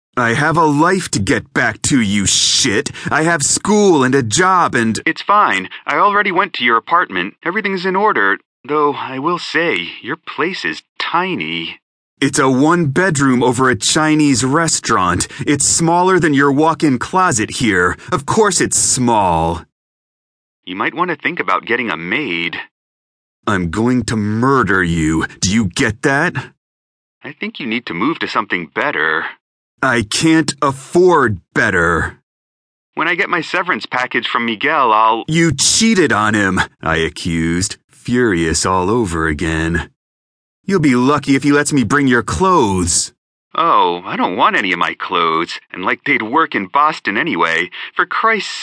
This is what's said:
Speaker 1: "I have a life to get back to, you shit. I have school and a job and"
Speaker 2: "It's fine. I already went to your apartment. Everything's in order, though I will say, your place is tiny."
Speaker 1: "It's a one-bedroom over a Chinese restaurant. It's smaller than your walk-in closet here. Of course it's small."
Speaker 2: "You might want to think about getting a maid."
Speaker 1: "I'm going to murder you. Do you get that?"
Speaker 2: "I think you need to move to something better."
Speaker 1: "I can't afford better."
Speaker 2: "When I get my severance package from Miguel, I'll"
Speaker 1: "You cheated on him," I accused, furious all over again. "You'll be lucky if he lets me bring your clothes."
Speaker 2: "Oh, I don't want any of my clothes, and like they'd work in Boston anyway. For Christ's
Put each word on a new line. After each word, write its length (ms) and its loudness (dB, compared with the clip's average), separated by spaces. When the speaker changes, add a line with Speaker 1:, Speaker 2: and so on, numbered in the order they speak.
Speaker 1:
"I 180 0
have 140 2
a 160 4
life 240 0
to 200 -4
get 220 -4
back 360 -2
to, 100 2
you 280 0
shit. 640 0
I 140 0
have 180 0
school 460 4
and 100 2
a 160 2
job 340 2
and" 320 0
Speaker 2:
"It's 300 -6
fine. 320 2
I 100 -2
already 340 2
went 220 -2
to 140 -4
your 100 4
apartment. 640 0
Everything's 500 -4
in 40 -2
order, 420 2
though 300 0
I 240 -8
will 220 -2
say, 600 -2
your 160 -10
place 540 -6
is 120 -10
tiny." 800 -4
Speaker 1:
"It's 220 0
a 120 2
one-bedroom 720 2
over 280 2
a 140 -2
Chinese 500 2
restaurant. 840 0
It's 300 0
smaller 380 4
than 160 2
your 160 4
walk-in 480 2
closet 520 0
here. 340 2
Of 160 -4
course 340 2
it's 160 0
small." 880 0
Speaker 2:
"You 120 -10
might 220 -4
want 120 0
to 120 -8
think 180 -6
about 300 -2
getting 200 -2
a 120 -6
maid." 380 -4
Speaker 1:
"I'm 240 -2
going 360 0
to 100 -2
murder 640 2
you. 440 0
Do 80 0
you 140 2
get 380 -2
that?" 280 2
Speaker 2:
"I 120 -14
think 260 -10
you 80 -6
need 200 -4
to 60 -8
move 160 -2
to 160 -6
something 320 -2
better." 580 -2
Speaker 1:
"I 220 0
can't 580 0
afford 800 2
better." 720 0
Speaker 2:
"When 160 -2
I 100 -2
get 160 -2
my 60 -2
severance 440 -4
package 440 -4
from 160 -2
Miguel, 480 0
I'll" 340 4
Speaker 1:
"You 240 2
cheated 600 2
on 200 2
him," 280 0
I 140 -2
accused, 640 -4
furious 760 0
all 240 0
over 380 -2
again. 640 -4
"You'll 280 0
be 40 4
lucky 400 2
if 80 0
he 80 4
lets 220 2
me 100 2
bring 240 2
your 160 4
clothes." 880 2
Speaker 2:
"Oh, 520 2
I 100 -8
don't 220 -2
want 180 2
any 160 0
of 80 -2
my 140 -2
clothes, 680 -2
and 120 -12
like 220 -4
they'd 320 -2
work 180 0
in 120 -4
Boston 380 0
anyway. 520 -2
For 120 -2
Christ's 580 -2